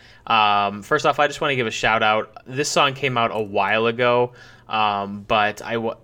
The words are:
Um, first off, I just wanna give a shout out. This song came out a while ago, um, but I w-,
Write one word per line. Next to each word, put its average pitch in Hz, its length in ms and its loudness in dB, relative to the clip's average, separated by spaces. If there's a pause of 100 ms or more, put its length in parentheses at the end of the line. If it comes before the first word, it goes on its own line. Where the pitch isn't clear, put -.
(280)
Um, 104 540 2
first 151 240 -2
off, 147 140 2
I 147 80 4
just 143 140 -6
wanna 147 140 0
give 120 120 -2
a 110 40 -4
shout 113 320 0
out. 107 340 0 (100)
This 135 220 -4
song 143 240 2
came 131 240 -2
out 117 160 0
a 107 80 -2
while 101 460 0
ago, 123 440 2 (380)
um, 101 580 -2
but 104 340 0
I 113 120 -8
w-, 113 300 -4